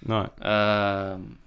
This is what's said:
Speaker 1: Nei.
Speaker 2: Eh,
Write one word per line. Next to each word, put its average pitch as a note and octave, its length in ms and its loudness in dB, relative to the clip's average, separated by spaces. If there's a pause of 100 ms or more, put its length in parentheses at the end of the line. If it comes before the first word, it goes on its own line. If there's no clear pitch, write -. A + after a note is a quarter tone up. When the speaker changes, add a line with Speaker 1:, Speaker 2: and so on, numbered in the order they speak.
Speaker 1:
Nei. A2 200 0 (120)
Speaker 2:
Eh, G2+ 800 2 (300)